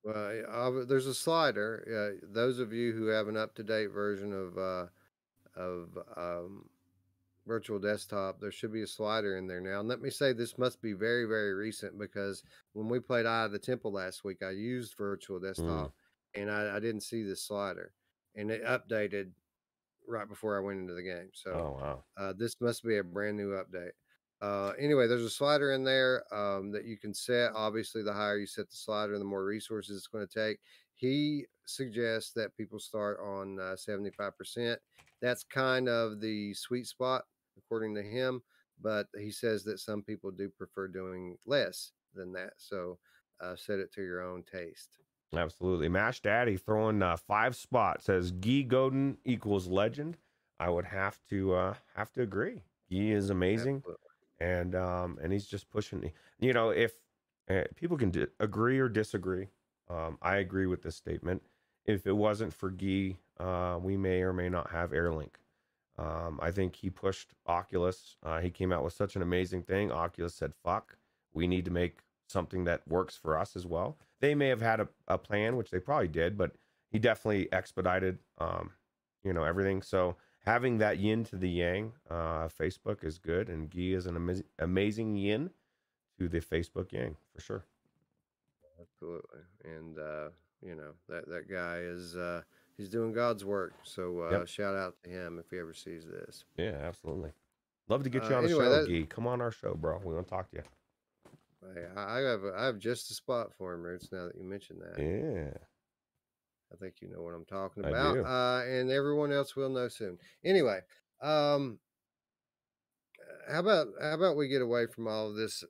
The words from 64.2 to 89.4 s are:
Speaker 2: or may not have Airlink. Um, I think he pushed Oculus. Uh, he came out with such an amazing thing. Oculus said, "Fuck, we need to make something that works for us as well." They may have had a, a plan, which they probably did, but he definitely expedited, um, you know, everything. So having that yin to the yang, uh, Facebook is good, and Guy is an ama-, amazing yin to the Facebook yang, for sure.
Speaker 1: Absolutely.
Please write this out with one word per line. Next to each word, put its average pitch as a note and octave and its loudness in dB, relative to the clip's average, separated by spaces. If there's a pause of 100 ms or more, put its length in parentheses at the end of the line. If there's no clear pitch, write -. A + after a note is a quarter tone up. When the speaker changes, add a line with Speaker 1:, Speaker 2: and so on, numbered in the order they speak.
Speaker 2:
or F#2 4
may F2+ 2
not F2+ 0
have E2+ 0
Airlink. E2 2 (640)
Um, D#2+ -4
I E2 2
think F#2 2
he F#2+ -4
pushed - -2 (120)
Oculus. F2 0
Uh, D#2+ 0
he F2+ 2
came F#2 0
out D#2 2
with E2+ -2
such G2+ 0
an F#2+ 0
amazing F2+ 2
thing. G2 2
Oculus E2 -2
said, D2 -4 (100)
"Fuck, - -2 (360)
we E2 2
need F2+ 4
to F2 -2
make F2 2 (260)
something F#2 -2
that E2+ 0
works F2+ 0
for D#2 2
us F#2+ -2
as F2+ -8
well." F2+ -2 (240)
They D3 4
may C#3+ 4
have B2 4
had A2+ 4
a, G2+ 2 (220)
a F#2 4
plan, G#2+ 2
which A2 -4
they F#2 0
probably C3+ 2
did, E2 2
but F2+ 2 (340)
he A2 0
definitely G#2+ 4
expedited, F#2 2 (180)
um, E2+ -2 (520)
you F#2+ 0
know, E2+ 2
everything. F#2+ 2
So F2+ 2 (300)
having A#2+ 4
that G#2 4
yin A2 4
to G#2 -12
the F#2 0
yang, F2+ 0 (160)
uh, E2 -2
Facebook F2 -2
is D#2+ -4
good, F2 0
and D#2+ -6
Guy F2+ -2
is F#2 0
an F2 -4
ama-, F2+ -2 (140)
amazing G#2 2
yin G#2+ 2 (680)
to F2 0
the E2+ 0
Facebook E2+ -4
yang, C#2 -4 (160)
for - -18
sure. G#2 -8 (1120)
Speaker 1:
Absolutely. E2+ -14 (240)